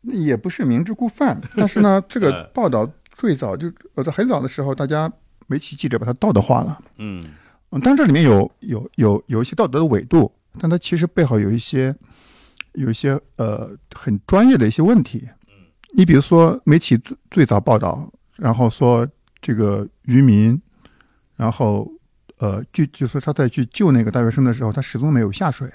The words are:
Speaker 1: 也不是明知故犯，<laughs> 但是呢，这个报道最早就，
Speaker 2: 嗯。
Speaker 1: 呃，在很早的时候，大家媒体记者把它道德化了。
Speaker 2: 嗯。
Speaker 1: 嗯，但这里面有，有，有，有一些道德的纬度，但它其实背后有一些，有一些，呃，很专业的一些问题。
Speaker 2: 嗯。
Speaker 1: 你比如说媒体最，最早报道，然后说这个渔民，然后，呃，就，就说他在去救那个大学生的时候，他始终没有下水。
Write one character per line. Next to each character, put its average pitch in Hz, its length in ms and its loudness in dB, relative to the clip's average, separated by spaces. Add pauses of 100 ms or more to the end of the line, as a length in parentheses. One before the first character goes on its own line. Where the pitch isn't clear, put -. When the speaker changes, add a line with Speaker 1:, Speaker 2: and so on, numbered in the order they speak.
Speaker 1:
也 170 340 -2
不 180 120 -8
是 190 160 -6
明 127 200 0
知 214 100 -8
故 240 140 -6
犯， 226 380 -4
<laughs> - 120 -8
但 208 80 2
是 214 140 -2
呢， 196 280 4
这 240 120 -6
个 92 240 0 (100)
报 220 140 -2
道 120 200 -2 (220)
最 202 240 -2
早 113 220 -6
就， 156 100 -8
Speaker 2:
嗯。 170 80 -10 (220)
Speaker 1:
呃， 135 80 -4
在 139 80 -4
很 233 160 -2
早 175 120 -2
的 131 60 -6
时 143 160 -8
候， 135 100 -4
大 139 140 -4
家 156 260 -4 (360)
媒 131 100 -4
体 - 160 -12
记 131 140 -6
者 113 100 -2
把 110 80 -4
它 123 60 -4
道 208 200 -2
德 104 80 4
化 120 200 0
了。 - 200 -8 (180)
Speaker 2:
嗯。 98 260 -10 (480)
Speaker 1:
嗯， 135 120 -4
但 269 120 4
这 311 80 2
里 180 60 4
面 156 140 4
有， 104 340 4
有， 123 380 -10
有， 104 320 2
有 113 120 -2
一 127 40 -2
些 - 100 -10
道 214 100 0
德 139 140 -2
的 165 60 2
纬 127 180 0
度， 127 320 2 (240)
但 165 100 -4
它 170 80 0
其 175 200 -4
实 165 100 0
背 170 180 -2
后 120 140 0
有 101 100 0
一 113 80 -2
些， 131 380 -4 (760)
有 123 180 -4
一 - 20 -2
些， 135 240 -2 (200)
呃， 110 340 -6 (240)
很 104 320 -6
专 214 220 4
业 262 80 6
的 117 100 2
一 110 60 2
些 156 100 0
问 214 180 4
题。 120 280 -8 (180)
Speaker 2:
嗯。 95 240 -20 (220)
Speaker 1:
你 185 120 6
比 170 80 4
如 135 80 8
说 170 440 4
媒 151 160 6
体 - 180 2
最， - 180 -10 (140)
最 151 160 2
早 104 140 2
报 113 180 2
道， 120 340 -6 (260)
然 135 140 0
后 117 160 2
说 120 380 2 (340)
这 127 140 -4
个 101 340 -2 (140)
渔 127 180 4
民， 117 400 4 (760)
然 113 160 -4
后， 104 360 -2 (500)
呃， 101 220 -4 (120)
就， 156 140 0
就 139 200 -6
说 135 140 -6
他 151 120 -6
在 135 160 -2
去 127 180 -4
救 175 260 0
那 117 100 4
个 107 80 -2
大 123 100 -2
学 117 80 0
生 131 140 0
的 123 100 2
时 123 120 -6
候， 107 80 -2
他 131 100 -6
始 - 160 -10
终 147 140 0
没 123 80 2
有 101 100 0
下 175 180 -6
水。 131 260 -8